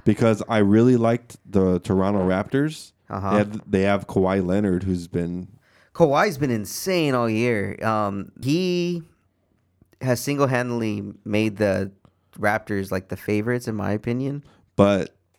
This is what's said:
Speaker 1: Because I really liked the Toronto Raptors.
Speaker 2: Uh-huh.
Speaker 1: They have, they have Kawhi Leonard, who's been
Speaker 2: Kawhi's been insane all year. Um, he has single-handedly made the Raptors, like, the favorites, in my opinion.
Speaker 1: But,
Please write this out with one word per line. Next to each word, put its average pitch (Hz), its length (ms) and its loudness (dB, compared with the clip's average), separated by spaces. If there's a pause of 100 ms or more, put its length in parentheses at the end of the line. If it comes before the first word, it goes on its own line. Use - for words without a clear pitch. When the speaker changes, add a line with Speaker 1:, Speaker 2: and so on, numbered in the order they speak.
Speaker 1:
Because 107 440 2
I 113 100 2
really 110 380 6
liked 117 400 -2 (120)
the 95 320 2
Toronto 95 460 0
Raptors. 135 640 -2 (160)
Speaker 2:
Uh-huh. 98 220 -6
Speaker 1:
They 104 80 2
have, 104 320 -4
they 98 120 2
have 101 260 0
Kawhi 95 360 2
Leonard, 92 380 0
who's 90 260 -4
been 87 380 -6 (480)
Speaker 2:
Kawhi's 165 420 2
been 135 140 -2
insane 135 640 -2
all 120 160 0
year. 110 540 -2
Um, 104 480 -2 (100)
he 175 600 0 (960)
has 123 200 0
single-handedly 120 920 -2 (120)
made 107 320 0
the 98 340 0 (480)
Raptors, 104 520 -2
like, 95 180 -4
the 101 80 -8
favorites, 110 500 -2
in 110 80 -6
my 98 180 -4
opinion. 127 520 -6 (320)
Speaker 1:
But, 101 380 4 (240)